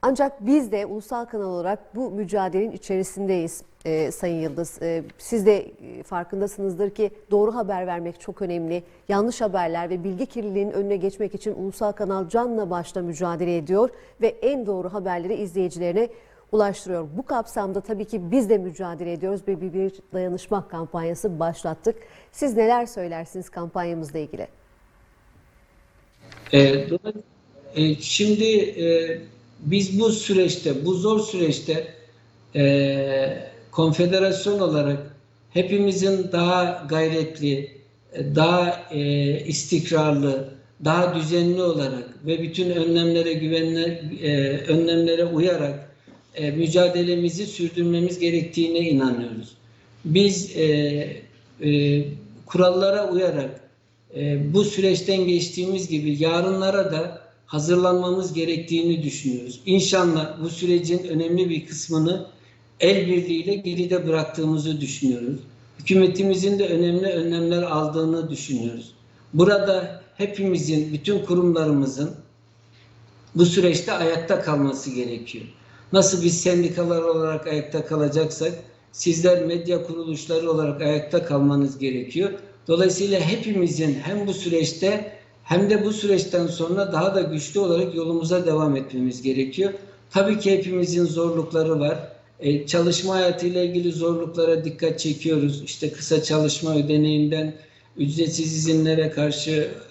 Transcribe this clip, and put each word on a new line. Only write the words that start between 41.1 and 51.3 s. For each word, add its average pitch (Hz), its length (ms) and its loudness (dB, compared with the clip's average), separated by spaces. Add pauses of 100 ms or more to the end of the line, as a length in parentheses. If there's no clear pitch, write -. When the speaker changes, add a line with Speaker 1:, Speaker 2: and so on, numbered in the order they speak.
Speaker 2:
düzenli 170 460 2
olarak 143 640 -2
ve 165 160 -2
bütün 175 280 -2
önlemlere 170 640 2
güvenle-, 165 680 -2 (200)
e, 139 360 0
önlemlere 165 680 2
uyarak, 160 680 0 (440)
e, 147 160 -2
mücadelemizi 175 920 2
sürdürmemiz 175 760 -2
gerektiğine 170 600 0
inanıyoruz. 120 760 0 (520)
Biz, 180 520 2
e, 160 60 2 (1000)